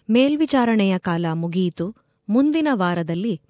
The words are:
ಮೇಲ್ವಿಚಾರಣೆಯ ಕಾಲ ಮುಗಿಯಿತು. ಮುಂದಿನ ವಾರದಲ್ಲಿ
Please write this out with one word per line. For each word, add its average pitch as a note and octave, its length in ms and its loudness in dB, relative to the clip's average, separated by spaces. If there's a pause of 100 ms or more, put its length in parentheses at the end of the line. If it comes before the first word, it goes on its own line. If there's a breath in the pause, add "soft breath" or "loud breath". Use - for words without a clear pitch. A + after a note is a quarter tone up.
(160 soft breath)
ಮೇಲ್ವಿಚಾರಣೆಯ B3 800 2 (140)
ಕಾಲ E3+ 180 -2 (160)
ಮುಗಿಯಿತು. F3 440 -2 (500)
ಮುಂದಿನ D4+ 320 2 (140)
ವಾರದಲ್ಲಿ F3 520 -2 (160)